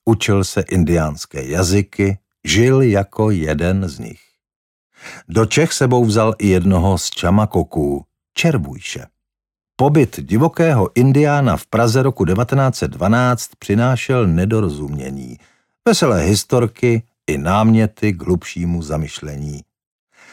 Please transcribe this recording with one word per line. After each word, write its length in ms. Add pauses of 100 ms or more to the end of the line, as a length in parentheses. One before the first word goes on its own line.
učil 400
se 160
indiánské 840
jazyky, 720 (260)
žil 380
jako 480
jeden 580
z 100
nich. 220 (1080)
Do 180
Čech 260
sebou 320
vzal 340
i 100
jednoho 500
z 120
Čamakoků, 920 (300)
Červujše. 720 (680)
Pobyt 440
divokého 760
indiána 640
v 100
Praze 360
roku 220
devatenáct 520
set 140
dvanáct 680
přinášel 680
nedorozumění, 1120 (500)
veselé 340
historky 800 (240)
i 120
náměty 760
k 100
hlubšímu 600
zamyšlení. 800 (720)